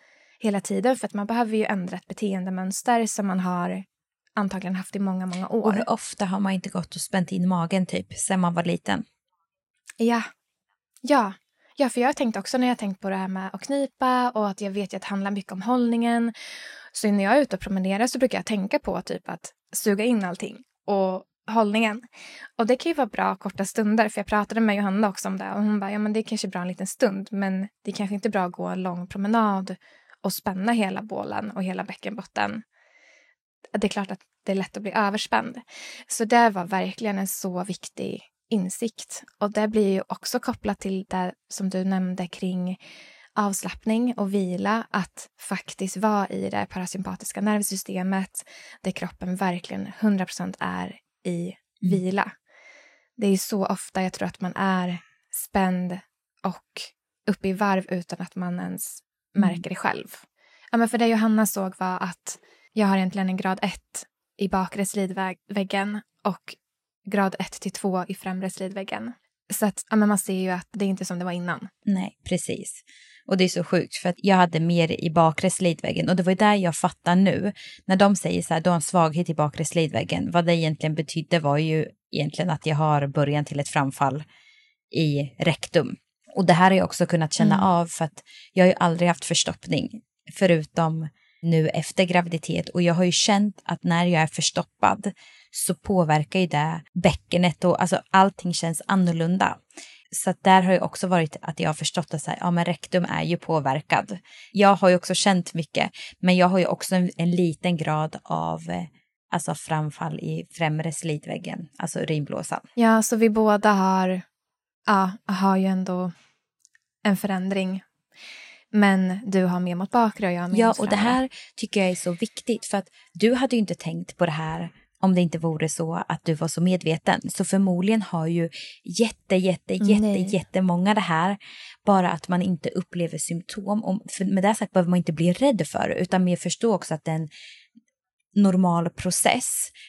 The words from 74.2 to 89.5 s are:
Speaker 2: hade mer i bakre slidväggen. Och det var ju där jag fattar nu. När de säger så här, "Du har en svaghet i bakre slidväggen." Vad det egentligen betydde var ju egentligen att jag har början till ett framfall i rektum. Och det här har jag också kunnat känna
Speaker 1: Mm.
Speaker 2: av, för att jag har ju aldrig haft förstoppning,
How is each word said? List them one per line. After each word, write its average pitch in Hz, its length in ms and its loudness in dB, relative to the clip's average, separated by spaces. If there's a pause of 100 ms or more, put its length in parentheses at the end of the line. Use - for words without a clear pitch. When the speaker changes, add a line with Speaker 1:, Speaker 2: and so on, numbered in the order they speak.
Speaker 2:
hade 175 240 4
mer 165 320 2 (140)
i 170 40 -2
bakre 165 400 4
slidväggen. 165 600 0
Och 185 60 4
det 185 80 2
var 175 80 4
ju 190 40 2
där 208 200 6
jag 180 200 0
fattar - 400 0
nu. 190 380 4 (320)
När 190 100 2
de 202 200 6
säger 175 260 -2
så - 120 -4
här, 160 80 2
"Du 170 80 2
har 175 60 4
en 165 60 0
svaghet 165 480 2
i 165 40 -4
bakre 151 320 0
slidväggen." - 640 -2
Vad 175 140 2
det 170 100 4
egentligen 156 400 0
betydde 160 440 -2
var 147 180 2
ju 160 280 0 (260)
egentligen 151 380 -2
att 156 160 -4
jag 156 100 0
har 147 320 2
början 143 380 0
till 143 140 -4
ett 143 100 -6
framfall 139 540 -2 (720)
i 147 260 2 (180)
rektum. - 560 0 (400)
Och 196 100 2
det 175 80 6
här 180 180 6
har 190 60 6
jag 180 80 4
också 175 200 -2
kunnat 160 280 0
känna 214 220 4
Speaker 1:
Mm. 196 120 2
Speaker 2:
av, 170 200 2
för - 180 -4
att - 180 -10 (300)
jag 185 120 6
har 185 40 10
ju 180 100 4
aldrig 170 280 4
haft - 180 0
förstoppning, - 640 -2 (440)